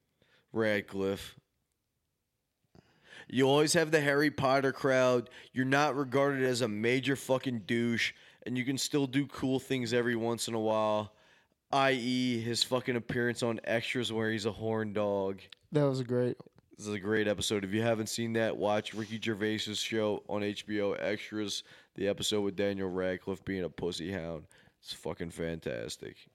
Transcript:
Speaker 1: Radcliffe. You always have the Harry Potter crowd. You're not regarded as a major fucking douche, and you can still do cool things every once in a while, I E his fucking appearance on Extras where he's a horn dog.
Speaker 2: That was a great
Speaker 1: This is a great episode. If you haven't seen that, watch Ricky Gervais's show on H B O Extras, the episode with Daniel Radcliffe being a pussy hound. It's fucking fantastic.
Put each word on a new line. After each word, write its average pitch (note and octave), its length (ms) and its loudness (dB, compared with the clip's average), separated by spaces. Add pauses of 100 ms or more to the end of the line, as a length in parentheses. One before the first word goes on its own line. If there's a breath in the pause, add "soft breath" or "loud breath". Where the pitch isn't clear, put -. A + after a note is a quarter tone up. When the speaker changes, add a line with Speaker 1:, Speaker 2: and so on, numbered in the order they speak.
(520)
Speaker 1:
Radcliffe. G2 840 0 (1900 loud breath)
You C3 220 4
always D3+ 240 6
have D#3+ 200 4
the D#3 100 6
Harry C#3+ 280 4
Potter C3+ 420 4
crowd. B2+ 580 4 (240 loud breath)
You're C3 100 0
not C#3 320 2
regarded C#3 480 2
as B2 160 2
a B2 80 2
major A#2+ 480 2
fucking B2+ 500 -2
douche, A#2 460 0 (320 soft breath)
and B2 140 -4
you A#2+ 80 -4
can C3+ 100 -2
still C#3 300 0
do C3+ 200 0
cool C3 320 -2
things B2 360 -2
every A#2+ 220 2
once A2+ 300 -2
in A2+ 80 -6
a A2+ 60 0
while, G#2+ 540 0 (580 soft breath)
I C3+ 200 4
E B2+ 480 0
his A2+ 240 0
fucking B2 320 -2
appearance A#2+ 480 -2
on A2+ 180 -2
Extras A#2 500 -2
where A2 200 0
he's G#2+ 140 -2
a A2+ 40 0
horn A2 420 -4
dog. G2 460 0 (320)
Speaker 2:
That D3 140 2
was C3 160 2
a B2+ 40 -4
great B2 320 0 (400)
Speaker 1:
This G#2 120 -12
is G#2 60 -4
a G#2 40 -4
great G#2 300 2
episode. G#2 340 0
If F#2+ 100 -6
you A2 100 2
haven't A2 260 2
seen A#2 240 -4
that, A2 240 0
watch G#2 360 0
Ricky G#2+ 280 -8
Gervais's G#2+ 580 -2
show G#2+ 500 0
on G#2 140 -2
H G#2 240 -4
B G#2 140 -2
O G2+ 140 0
Extras, G#2 680 -4 (320 soft breath)
the G2 140 -2
episode G#2 320 0
with G2 160 -2
Daniel G2 320 0
Radcliffe F#2 560 -4
being F#2+ 180 -2
a E2 60 -2
pussy E2+ 420 -6
hound. E2 360 -6 (360 soft breath)
It's - 120 -14
fucking E2 360 -8
fantastic. D2+ 840 -6 (180)